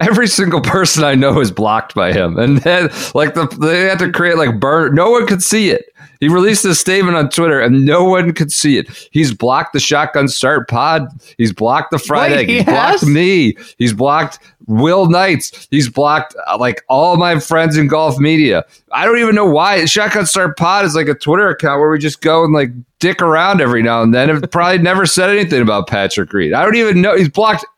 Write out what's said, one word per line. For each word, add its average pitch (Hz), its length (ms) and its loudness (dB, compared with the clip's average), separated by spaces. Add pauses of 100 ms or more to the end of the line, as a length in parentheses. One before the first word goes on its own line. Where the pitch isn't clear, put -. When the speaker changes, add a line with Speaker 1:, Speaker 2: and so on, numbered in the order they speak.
Speaker 1:
Every 220 260 0
single 175 340 -2
person 160 440 -2
I 143 100 0
know 139 260 2
is 107 120 -2
blocked 107 420 -2
by 92 180 0
him. 87 240 -2
And 127 220 2
then, 175 320 0 (240)
like, 147 200 0
the, 160 120 -2 (140)
they 165 220 0
had 190 180 -2
to 175 100 -2
create, 175 260 0
like, 127 220 0
burn. 143 340 0
No 170 160 2
one 233 200 2
could 196 120 -2
see 208 300 0
it. - 140 -2 (340)
He 143 100 0
released 185 340 2
this 185 180 0
statement 185 360 0
on 147 120 0
Twitter, 156 320 0
and 127 240 2
no 160 180 2
one 185 300 2
could 156 180 -4
see 139 280 0
it. - 100 -6 (240)
He's 143 220 0
blocked 131 400 -2
the 139 60 -2
Shotgun 147 480 0
Start 131 400 -2
pod. 143 400 -2 (280)
He's 110 160 0
blocked 120 380 -2
the 156 80 -2
Friday. 143 380 0
Speaker 2:
Wait, 131 120 -2
he 233 80 0
Speaker 1:
He's 233 80 0
blocked - 360 0
Speaker 2:
has? 147 80 2
Speaker 1:
me. 160 460 2 (220)
He's 120 160 0
blocked 143 460 -2 (280)
Will 160 400 2
Knights. 175 640 -2
He's 135 200 0
blocked, 147 440 -2 (140)
uh, 98 100 -2
like, 123 300 -2
all 165 280 2
my 170 220 0
friends 160 380 0
in 151 100 2
golf 151 320 0
media. 143 460 2 (280)
I 156 120 -2
don't 233 140 2
even 220 160 2
know 208 100 2
why. 175 400 2
Shotgun 208 400 -2
Start 175 320 -2
pod 190 300 0
is, 151 100 -4
like, 156 120 0
a 147 60 -2
Twitter 185 360 0
account 143 300 -2
where 156 100 2
we 156 80 0
just 143 240 -6
go 160 220 2
and, 156 100 2
like, 139 160 0 (280)
dick 180 220 -2
around 175 400 2
every 120 220 2
now 117 200 0
and 113 120 4
then. 131 160 2
I've 151 200 -2
probably 175 280 0
never 185 260 2
said 180 240 0
anything 185 320 0
about 107 260 0
Patrick 98 460 -4
Reed. 87 220 0
I 143 100 0
don't 214 120 0
even 208 260 2
know. 196 120 2
He's 185 140 2
blocked 214 380 -2 (120)